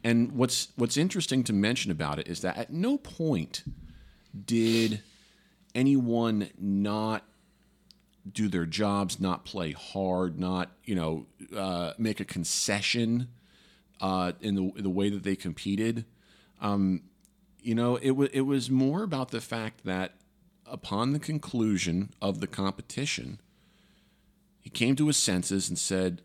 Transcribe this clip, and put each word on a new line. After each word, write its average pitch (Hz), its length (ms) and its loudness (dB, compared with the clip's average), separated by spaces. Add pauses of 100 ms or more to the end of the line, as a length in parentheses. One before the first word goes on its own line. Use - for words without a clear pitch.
And 117 300 2
what's, 127 440 0
what's 120 200 0
interesting 156 480 2
to 117 80 0
mention 104 380 2
about 76 280 -2
it - 80 -6
is 82 140 -6
that 92 180 -2
at - 140 -8
no 233 260 0
point 143 640 -2 (840)
did 113 560 4 (760)
anyone 117 840 2
not 104 680 0 (1040)
do 107 180 0
their 87 180 2
jobs, 101 540 0
not 92 240 -2
play 87 260 -4
hard, 92 680 -2
not, 90 340 0 (120)
you 104 120 -2
know, 80 300 -2 (300)
uh, 87 400 -2
make 110 220 0
a 98 60 -4
concession, 113 1040 0 (720)
uh, 92 400 0
in 101 160 0
the, 95 260 -2
the 95 80 0
way 101 180 2
that 101 140 -2
they 98 140 0
competed. 110 680 -2 (560)
Um, 98 420 2 (600)
you 113 120 0
know, 120 220 2
it 131 140 2
wa-, 139 220 4
it 135 100 2
was 135 260 0
more 135 360 4
about 139 260 -4
the 113 100 -4
fact 110 440 -8
that 92 280 -2 (560)
upon 120 440 -2
the 147 80 0
conclusion 107 880 0 (100)
of 101 200 -2
the 98 80 -4
competition, - 920 -6 (1200)
he - 100 -18
came 127 260 2
to 151 100 2
his 147 100 2
senses 92 520 0
and 87 100 -4
said 92 460 -2